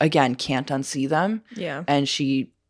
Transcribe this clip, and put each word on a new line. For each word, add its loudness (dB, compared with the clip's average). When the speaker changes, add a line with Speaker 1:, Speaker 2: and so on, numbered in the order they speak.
Speaker 1:
again, 4
can't -4
unsee -4
them. 0
Speaker 2:
Yeah. -8
Speaker 1:
And 4
she -2